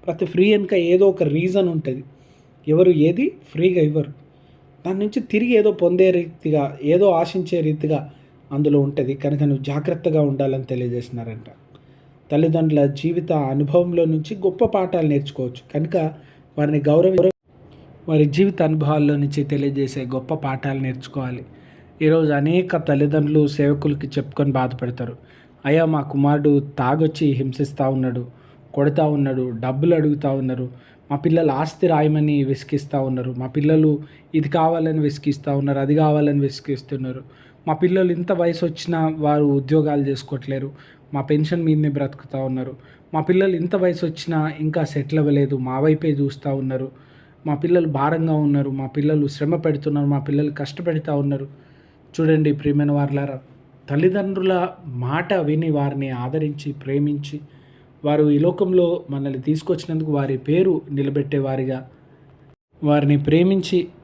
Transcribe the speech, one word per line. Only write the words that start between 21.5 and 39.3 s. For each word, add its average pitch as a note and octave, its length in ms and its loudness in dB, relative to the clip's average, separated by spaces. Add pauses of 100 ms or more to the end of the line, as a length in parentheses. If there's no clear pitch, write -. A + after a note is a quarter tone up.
ఈరోజు D#3 300 4
అనేక E3 560 0
తల్లిదండ్రులు D3 580 2
సేవకులకి C#3+ 600 0
చెప్పుకొని C#3 460 -2
బాధపడతారు, B2 640 -4 (500)
"అయ్యా, D#3 180 4
మా D#3 160 0
కుమారుడు C#3+ 600 2 (180)
తాగొచ్చి D3+ 540 0
హింసిస్తా C3+ 560 -2
ఉన్నాడు, B2+ 380 -2 (480)
కొడతా D3 300 2
ఉన్నాడు, C#3 460 0
డబ్బులు C3 440 0
అడుగుతా D3 360 0
ఉన్నారు, B2+ 380 -4 (420)
మా C#3+ 60 -2
పిల్లలు D#3+ 340 2
ఆస్తి D#3 360 -2
రాయమని D3+ 580 2
విసిగిస్తా C#3 560 -4
ఉన్నారు, B2+ 380 -4
మా B2+ 80 -6
పిల్లలు D3+ 540 2 (340)
ఇది D3 140 0
కావాలని D#3+ 500 0
విసిగిస్తా C#3+ 580 -2
ఉన్నారు, C#3 220 0
అది C#3 160 0
కావాలని D3+ 460 2
విసిగిస్తున్నారు, C3 840 -6 (460)
మా D#3 60 0
పిల్లలు F3+ 380 2
ఇంత F3 200 -2
వయసు E3+ 320 0
వచ్చినా D#3+ 540 -2
వారు D3 260 2